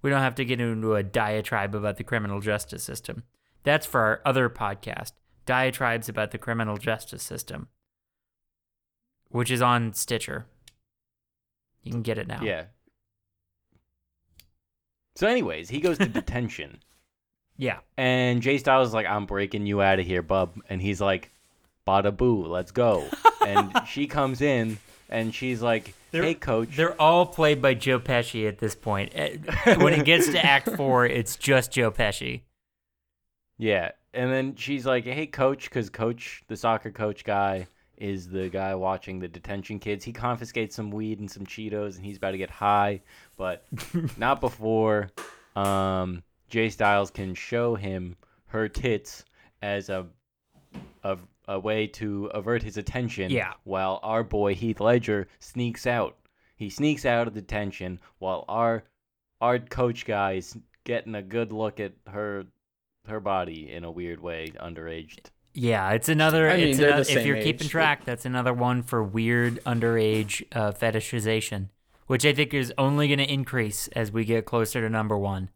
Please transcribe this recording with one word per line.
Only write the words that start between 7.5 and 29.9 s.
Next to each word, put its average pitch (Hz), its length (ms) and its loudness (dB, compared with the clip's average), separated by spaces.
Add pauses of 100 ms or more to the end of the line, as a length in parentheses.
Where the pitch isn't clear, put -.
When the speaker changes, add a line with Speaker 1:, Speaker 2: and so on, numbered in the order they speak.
Speaker 1:
which 120 200 0
is 123 120 2
on 120 320 2
Stitcher. - 500 -4 (1400)
You 120 80 -12
can 117 120 -4
get 110 160 -2
it 92 100 -8
now. 110 140 -8
Speaker 2:
Yeah. 87 220 -4 (2500)
So 190 100 0
anyways, 98 440 0
he 139 100 -4
goes 165 180 2
to 190 80 4
Speaker 1:
<laughs> - 140 -4
Speaker 2:
detention. 110 600 -6 (760)
Speaker 1:
Yeah. 120 220 -4 (180)
Speaker 2:
And 127 460 2
Jay 139 160 2
Styles 131 300 4
is 110 60 -4
like, 110 120 0
"I'm 101 200 -2
breaking 101 400 -2
you 101 140 2
out 95 200 6
of 87 60 -2
here, 90 160 0
bub." 92 340 0 (120)
And 95 140 -4
he's 98 180 -2
like, 95 300 0 (560)
"Bada 196 300 4
boo, 117 300 2
let's 90 240 -4
go." 104 420 2
Speaker 1:
<laughs> - 60 -10 (280)
Speaker 2:
And 190 240 0 (160)
she 143 200 -4
comes 135 340 0
in, 117 380 2 (320)
and 113 240 -2
she's 127 260 -4
like, 113 320 0 (200)
Speaker 1:
They're, 165 100 0
Speaker 2:
"Hey, 165 100 2
coach." 117 440 -2
Speaker 1:
they're 165 220 0
all 170 280 8
played 151 340 2
by 131 140 4
Joe 127 260 2
Pesci 120 480 0
at 104 80 -4
this 110 180 -2
point. 101 400 -2
Eh, - 220 -4 (400)
when 151 160 8